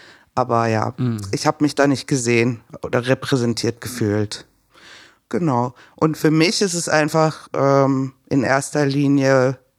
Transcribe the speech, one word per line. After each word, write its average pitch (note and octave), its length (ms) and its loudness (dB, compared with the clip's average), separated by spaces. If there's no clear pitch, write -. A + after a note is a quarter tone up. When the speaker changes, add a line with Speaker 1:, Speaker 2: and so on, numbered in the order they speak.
Speaker 1:
Aber A#2+ 320 0
ja, A2+ 280 -2
Speaker 2:
Mhm. A#2 240 -4
Speaker 1:
ich - 140 -4
hab D3+ 140 0
mich D3 140 0
da C#3+ 140 2
nicht C3 180 -2
gesehen A#2+ 540 0
oder A#2+ 260 -4
repräsentiert A#2+ 720 -2
gefühlt. G#2 680 -4
Genau. B2+ 460 -2
Und D#3+ 200 0
für D#3 160 2
mich D#3+ 300 2
ist F3+ 120 0
es E3+ 140 -4
einfach, D#3 640 0
ähm, C3+ 600 2
in C#3 140 0
erster C#3 440 0
Linie C3+ 720 2